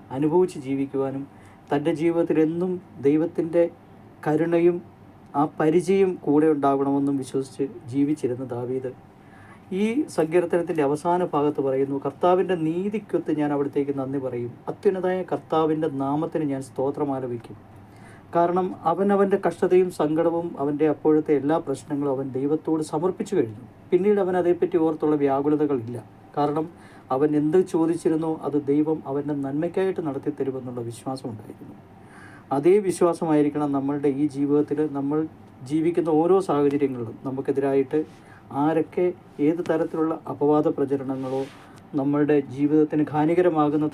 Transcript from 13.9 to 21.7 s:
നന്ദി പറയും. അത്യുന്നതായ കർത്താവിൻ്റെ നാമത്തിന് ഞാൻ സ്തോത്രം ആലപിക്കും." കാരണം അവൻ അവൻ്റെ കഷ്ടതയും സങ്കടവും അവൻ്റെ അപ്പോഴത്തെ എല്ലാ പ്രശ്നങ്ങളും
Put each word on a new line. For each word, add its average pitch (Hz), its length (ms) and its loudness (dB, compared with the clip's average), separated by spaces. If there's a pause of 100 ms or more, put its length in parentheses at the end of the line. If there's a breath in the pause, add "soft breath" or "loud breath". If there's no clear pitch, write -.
നന്ദി 135 240 -4
പറയും. 120 300 -6 (160)
അത്യുന്നതായ 185 540 -2
കർത്താവിൻ്റെ 156 680 -2 (140)
നാമത്തിന് 156 420 -2
ഞാൻ 135 180 -4
സ്തോത്രം 139 520 -4
ആലപിക്കും." 120 420 -8 (760 loud breath)
കാരണം 175 340 2 (240)
അവൻ 180 220 0
അവൻ്റെ 196 340 4
കഷ്ടതയും 180 440 4
സങ്കടവും 165 560 0 (120)
അവൻ്റെ 147 300 0
അപ്പോഴത്തെ 156 520 2
എല്ലാ 147 180 2
പ്രശ്നങ്ങളും 143 560 -4